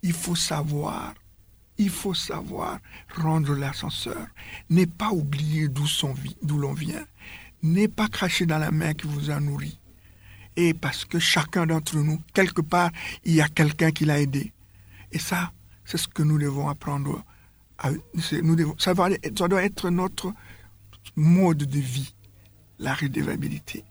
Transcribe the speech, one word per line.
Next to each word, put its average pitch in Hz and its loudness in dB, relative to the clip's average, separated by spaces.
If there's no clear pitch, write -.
Il 175 0
faut 170 -2
savoir, 147 -4
il 196 2
faut 185 -4
savoir - -6
rendre 156 2
l'ascenseur, - -6
n'est 175 6
pas 214 -2
oublier 151 0
d'où 143 -2
sont 143 -2
vi-, 135 -8
d'où 147 0
l'on 139 -2
vient, 156 -6
n'est 190 6
pas 214 0
cracher 180 0
dans 160 2
la 156 0
main 156 0
qui 151 -8
vous 147 -4
a 147 -2
nourri. 147 -4
Et 175 4
parce 156 -4
que - -2
chacun 165 2
d'entre 160 0
nous, 156 2
quelque 190 2
part, 175 4
il 165 4
y 156 8
a 151 4
quelqu'un 156 4
qui 156 0
l'a 147 4
aidé. 139 -2
Et 170 -4
ça, 175 -4
c'est - -6
ce - -2
que - -2
nous 151 4
devons 143 0
apprendre. 143 -4
À, 131 -2
c'est, - -2
nous 160 4
devons, 156 2
ça 185 2
va, 180 4
ça 175 2
doit 185 4
être 196 -2
notre 185 -2
mode 170 6
de 143 0
vie, 131 -6
la 131 -4
rédévabilité. 147 -4